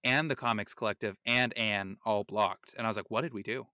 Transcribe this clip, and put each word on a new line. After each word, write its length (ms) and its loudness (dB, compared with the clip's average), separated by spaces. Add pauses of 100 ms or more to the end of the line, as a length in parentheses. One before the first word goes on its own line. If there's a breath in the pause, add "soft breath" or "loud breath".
and 280 2
the 60 0
Comics 380 -2
Collective 500 -2
and 320 2
Anne 480 0
all 200 2
blocked. 520 0
And 100 -2
I 40 2
was 60 -2
like, 120 -6
"What 120 0
did 140 -4
we 100 -8
do?" 300 -6